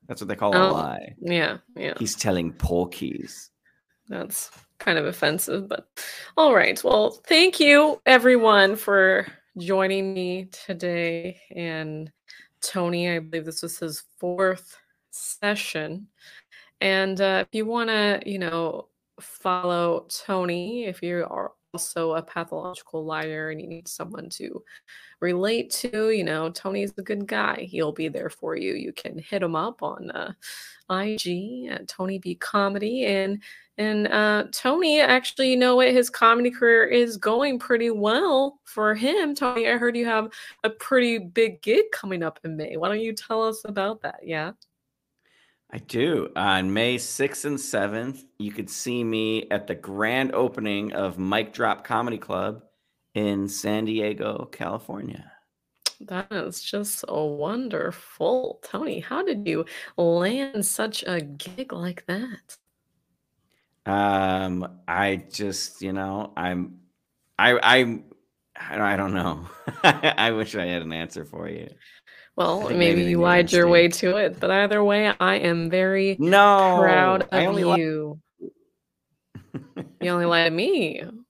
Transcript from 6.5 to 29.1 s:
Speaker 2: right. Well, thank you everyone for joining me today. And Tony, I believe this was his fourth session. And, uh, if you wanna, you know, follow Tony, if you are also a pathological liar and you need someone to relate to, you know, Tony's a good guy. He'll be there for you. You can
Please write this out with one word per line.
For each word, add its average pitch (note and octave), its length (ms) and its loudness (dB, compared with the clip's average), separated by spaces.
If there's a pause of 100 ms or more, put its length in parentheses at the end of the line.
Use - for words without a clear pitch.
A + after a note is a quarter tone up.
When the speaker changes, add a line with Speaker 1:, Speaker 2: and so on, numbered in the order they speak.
Speaker 2:
right. - 280 4
Well, G#3+ 280 4 (160)
thank F4 340 6
you D4 460 8
everyone A3+ 680 8
for G3 520 4 (320)
joining F#3+ 560 0
me F#3 360 -6
today. E3+ 880 -6 (160)
And D#3+ 560 -8 (520)
Tony, F3 480 -2
I E3+ 100 -2
believe D#3+ 240 -8
this D#3+ 180 -10
was E3 160 -10
his D#3 240 -8 (160)
fourth F#3 580 -2 (340)
session. G3 1000 -6 (720)
And, F#3+ 400 2
uh, F#3+ 260 2
if - 100 -20
you G#3+ 100 -2
wanna, A3 580 0
you G3 140 -6
know, E3 480 -4 (340)
follow F3 880 -2
Tony, F#3 760 -4
if F#3 180 -8
you F3 260 -4
are - 220 -6 (240)
also E3 400 -4
a D#3+ 80 -2
pathological E3 840 -10
liar D#3 460 -6
and D#3 100 -10
you E3+ 60 -14
need E3+ 220 -16
someone - 420 -12
to - 320 -12 (580)
relate G3 500 -2
to, A3 400 -2
you G#3 140 0
know, D#3+ 260 -4
Tony's G3 480 -6
a G3 40 -12
good G3+ 240 -6
guy. G#3 440 -2
He'll D#3+ 220 -4
be D#3+ 160 -6
there D3+ 220 -8
for - 260 -8
you. - 180 -4
You - 180 -8
can - 260 -12